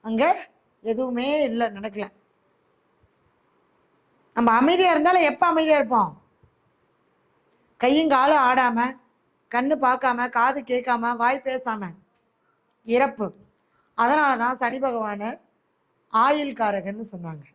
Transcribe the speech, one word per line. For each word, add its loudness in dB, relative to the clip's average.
அங்க -2
எதுவுமே -4
இல்லை, -2
நடக்கல. -10
நம்ம 2
அமைதியா 4
இருந்தாலும் 4
எப்ப -2
அமைதியா 2
இருப்போம்? 0
கையும் 2
காலும் 4
ஆடாம, 2
கண்ணு 0
பார்க்காம, 0
காது 2
கேட்காம, -2
வாய் 0
பேசாம, -6
இறப்பு. 0
அதனாலதான் 2
சனி -4
பகவானு -4
ஆயுள்காரகன்னு -2
சொன்னாங்க. -12